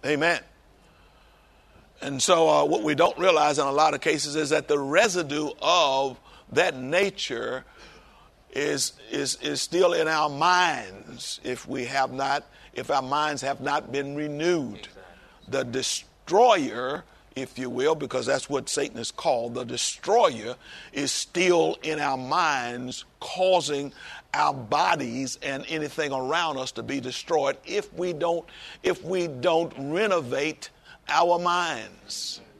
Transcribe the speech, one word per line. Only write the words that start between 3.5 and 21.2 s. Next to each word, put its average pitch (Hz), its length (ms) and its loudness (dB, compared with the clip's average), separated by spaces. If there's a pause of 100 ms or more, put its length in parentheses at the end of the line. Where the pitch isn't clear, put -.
in 143 60 4
a 135 60 2
lot 151 220 4
of 143 80 -4
cases 147 340 0
is 151 160 0
that 151 160 2
the 147 100 2
residue 151 720 2 (120)
of 139 580 2 (320)
that 151 260 2
nature 135 880 -2 (840)
is, 143 420 -2 (180)
is, 139 300 -4
is 143 200 -4
still 175 320 4
in 160 140 2
our 156 220 2
minds 139 1120 0
if - 240 -8
we 123 180 -6
have 135 260 0
not, 139 340 -2 (280)
if 127 160 -8
our 143 120 2
minds 143 400 0
have 131 200 -4
not 143 300 -2
been 139 240 -4
renewed. 151 720 -2 (600)
The 135 160 -2
destroyer, 131 1400 2 (320)
if 131 220 -8
you 127 120 -6
will, 135 260 2
because 131 300 -4
that's 135 240 0
what 143 200 -2
Satan 139 280 -4
is 113 140 -6
called, 120 420 0
the 123 100 -4
destroyer 123 920 0 (380)
is 135 180 -2
still 175 720 2